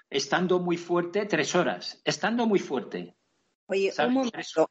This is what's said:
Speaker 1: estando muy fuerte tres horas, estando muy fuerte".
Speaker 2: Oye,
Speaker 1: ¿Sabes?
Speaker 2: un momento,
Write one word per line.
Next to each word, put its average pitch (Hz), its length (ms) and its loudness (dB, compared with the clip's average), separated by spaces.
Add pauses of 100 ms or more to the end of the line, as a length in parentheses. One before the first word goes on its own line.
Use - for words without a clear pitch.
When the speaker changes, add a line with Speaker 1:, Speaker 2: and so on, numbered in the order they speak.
(100)
Speaker 1:
estando 170 500 2
muy 175 160 0
fuerte 175 500 -2
tres 160 280 0
horas, 127 500 0
estando 226 420 0
muy 202 120 4
fuerte". 98 560 -4 (520)
Speaker 2:
Oye, 196 260 0
Speaker 1:
¿Sabes? 151 180 0
Speaker 2:
un 254 40 2
momento, 220 560 0